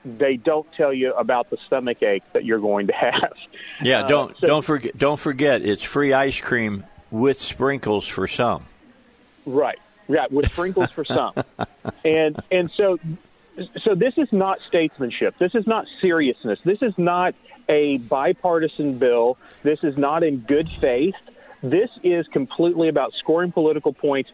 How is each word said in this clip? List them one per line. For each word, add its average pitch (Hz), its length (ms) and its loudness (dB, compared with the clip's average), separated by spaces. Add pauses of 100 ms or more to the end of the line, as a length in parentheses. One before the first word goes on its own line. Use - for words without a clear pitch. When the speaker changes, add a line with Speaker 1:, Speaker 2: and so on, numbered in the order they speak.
Speaker 1:
they 131 320 -2
don't 156 360 -2
tell 143 220 0
you 127 200 -2
about 120 360 0
the 113 160 -6
stomach 127 340 -2
ache 101 220 0 (100)
that - 120 0
you're 110 160 0
going 104 260 0
to 92 60 2
have. - 420 -2 (480)
Speaker 2:
Yeah, 127 220 2
Speaker 1:
Uh, 135 40 -4
Speaker 2:
don't, 143 300 0
Speaker 1:
so - 80 0
Speaker 2:
don't 147 180 2
forget, 131 320 -4
don't 143 220 0
forget, 135 440 2
it's 101 200 0
free 143 300 0
ice 135 280 2
cream 107 440 -2 (260)
with 127 300 0
sprinkles 127 680 -2
for 92 220 -4
some. 101 380 -2 (800)
Speaker 1:
Right. 131 360 -2 (280)
Yeah, 139 220 0
with 139 220 0
sprinkles 180 380 -2
for 156 140 -8
some. 123 340 -2
Speaker 2:
<laughs> 131 60 -4 (600)
Speaker 1:
And, 156 360 0 (120)
and 180 240 0
so, 190 220 2 (840)
so 208 140 2
this 233 200 0
is 294 160 0
not 190 280 0
statesmanship. 135 800 -2
This 180 180 0
is 214 100 0
not 220 200 0 (140)
seriousness. 143 600 0
This 196 200 0
is 226 140 0
not 175 380 2 (340)
a 147 300 4
bipartisan 151 1000 0
bill. 120 400 4 (260)
This 147 180 0
is 143 140 -2
not 147 260 0
in 147 160 0
good 143 300 0 (120)
faith. 143 360 0 (460)
This 165 280 0 (140)
is 175 240 0
completely 165 600 0
about 147 260 0
scoring 170 360 0
political 156 420 0
points 139 420 -2